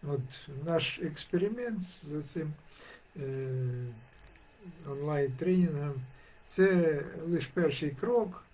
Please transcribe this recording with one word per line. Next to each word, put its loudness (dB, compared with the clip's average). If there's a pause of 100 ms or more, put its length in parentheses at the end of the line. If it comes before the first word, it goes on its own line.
От 0 (440)
наш 0
експеримент -2
з -6
цим, -4 (640)
е, -6 (1700)
онлайн-тренінгом, 2 (460)
це 6 (260)
лише 0
перший 2
крок 2 (100)